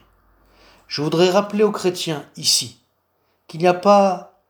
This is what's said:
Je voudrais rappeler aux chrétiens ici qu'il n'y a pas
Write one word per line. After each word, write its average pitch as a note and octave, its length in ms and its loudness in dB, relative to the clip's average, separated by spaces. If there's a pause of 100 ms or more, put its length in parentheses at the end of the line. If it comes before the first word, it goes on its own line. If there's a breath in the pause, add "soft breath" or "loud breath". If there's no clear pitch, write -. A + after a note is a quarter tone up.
(880 soft breath)
Je - 160 -8
voudrais D#3+ 260 2
rappeler G3+ 340 0
aux G#3 80 2
chrétiens E3+ 540 -6 (100)
ici - 440 -4 (680)
qu'il D#3+ 120 -14
n'y F3+ 80 0
a F3+ 80 4
pas G3 760 0